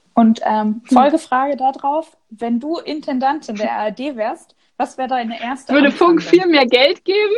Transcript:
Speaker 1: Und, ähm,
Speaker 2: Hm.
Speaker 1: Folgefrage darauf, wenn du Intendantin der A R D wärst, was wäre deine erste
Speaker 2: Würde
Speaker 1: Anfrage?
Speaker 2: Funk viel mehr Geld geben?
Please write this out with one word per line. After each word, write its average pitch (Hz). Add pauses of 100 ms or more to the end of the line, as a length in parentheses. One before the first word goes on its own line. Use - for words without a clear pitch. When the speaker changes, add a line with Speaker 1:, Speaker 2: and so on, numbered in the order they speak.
(140)
Speaker 1:
Und, 226
ähm, 214
Speaker 2:
Hm. 254
Speaker 1:
Folgefrage 277
darauf, 277 (120)
wenn 233
du 302
Intendantin 277
der 214
A 214
R 214
D 262
wärst, 220 (240)
was -
wäre 262
deine 233
erste 254
Speaker 2:
Würde 285
Speaker 1:
Anfrage? 349
Speaker 2:
Funk 330
viel 359
mehr 294
Geld 254
geben? 403